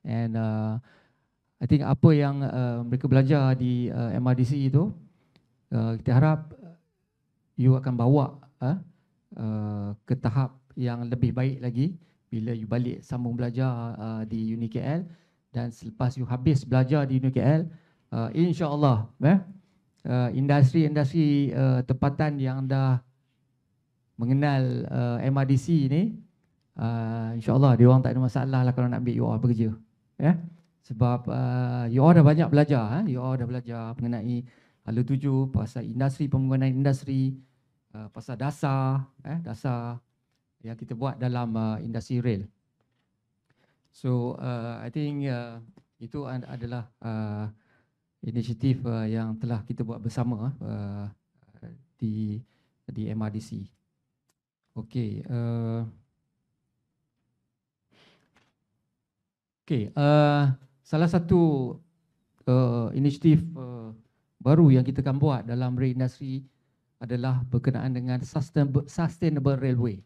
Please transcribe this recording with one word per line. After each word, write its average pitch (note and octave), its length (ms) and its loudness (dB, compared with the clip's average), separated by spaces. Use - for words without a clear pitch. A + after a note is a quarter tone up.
and, A2+ 320 -4
uh, A2 480 -2
I B2 80 -4
think C#3+ 160 4
apa C3+ 240 6
yang, C#3+ 320 4
uh, B2 400 -2
mereka B2 240 -4
belajar C3+ 480 4
di, B2 400 -2
uh, A#2+ 240 -2
M B2 80 -2
R B2+ 80 4
D B2 160 2
C C#3 160 -2
itu, D3 240 2
uh, A2+ 320 -2
kita B2 160 2
harap D#3 400 2
you C3 240 4
akan C3 160 -4
bawa, B2+ 480 2
uh, E3+ 160 -2
uh, G#2 560 -6
ke B2 80 0
tahap B2+ 400 -4
yang A#2+ 320 -6
lebih A#2+ 240 0
baik B2+ 320 -2
lagi B2+ 400 -4
bila A2+ 240 -6
you A2 80 -10
balik A#2+ 400 -4
sambung A#2+ 320 -6
belajar, A#2+ 560 -4
uh, A2 320 -8
di A2 320 -6
Uni A2+ 160 -6
K A#2+ 80 -4
L, D#3+ 200 -4
dan A#2+ 160 -4
selepas B2 480 -6
you B2+ 80 -4
habis B2+ 400 0
belajar C3 400 2
di C3 160 0
Uni C3 80 2
K C3 160 -2
L, D#3 160 4
uh, A2+ 160 -4
insya-Allah, D3 880 2
eh, F#3 200 6
uh, B2 240 0
industri-industri, C#3+ 1200 4
uh, C3 320 2
tempatan C#3+ 560 0
yang C3+ 240 -2
dah C3 400 0
mengenal, C3 720 0
uh, A#2+ 320 -2
M C3+ 160 0
R C3+ 80 2
D C3 160 4
C C#3+ 320 2
ni, G3 240 0
uh, A2+ 560 -4
insya-Allah B2 400 4
dia B2 160 10
orang C3 80 8
tak B2 160 0
ada B2+ 80 0
masalah B2+ 400 0
lah B2 80 2
kalau B2 160 0
nak A#2+ 160 -2
ambil A#2+ 160 -2
you A#2 80 0
all A2+ 80 0
bekerja, A2+ 400 0
ya. D#3 240 2
Sebab, A#2+ 500 -2
uh, B2 640 -2
you C3 100 4
all E3+ 160 10
dah D3+ 80 10
banyak D3+ 240 6
belajar, C#3+ 540 2
eh, D#3 100 -2
you B2 80 -4
all C3 160 -2
dah A#2+ 80 -4
belajar A#2 540 -8
mengenai A#2+ 420 -4
hala A2+ 180 -2
tujuh, C3+ 480 -2
pasal A2+ 320 -4
industri, C3+ 400 -2
pembangunan C3 400 0
industri, C3 720 0
uh, G#2+ 160 -14
pasal A#2 240 -14
dasar, C3+ 720 -2
eh, D3 240 -8
dasar A#2+ 560 -6
yang A2+ 80 -12
kita A2+ 240 -12
buat B2+ 240 -6
dalam, A#2+ 320 -2
uh, A2 240 -2
industri A2+ 480 -6
rail. G#2 160 0
So, B2 480 -2
uh, A#2 400 -8
I A#2 80 -12
think, C#3+ 400 -4
uh, A#2 320 -8
itu C3 240 -10
an-, B2 240 -10
adalah, A#2+ 400 -10
uh, G#2+ 480 -6
inisiatif, A#2+ 640 -2
uh, A2+ 160 -4
yang A2 320 -4
telah A#2 320 -4
kita A#2 160 -6
buat A2+ 160 -10
bersama, A#2 560 -4
uh, G#2 480 -10
di, G#2+ 400 -4
di G#2+ 240 -6
M A2 80 -6
R G#2+ 80 -4
D G#2+ 160 -8
C. G#2+ 160 -12
Okey, A2 560 -8
uh, A#2 560 -4
okey, A#2+ 280 -2
uh, D3 560 4
salah D#3+ 200 2
satu, E3+ 720 2
uh, A#2+ 480 2
inisiatif, D3 560 4
uh, B2 400 -14
baru D3 320 6
yang B2+ 80 6
kita C3 240 -2
akan C#3 160 -2
buat C3+ 240 0
dalam B2 320 -4
rail C3 160 -2
industry C3 480 -6
adalah B2 480 -4
berkenaan B2+ 460 0
dengan B2 320 -4
sustainable, C#3+ 640 0
sustainable D3+ 640 0
railway. B2 500 0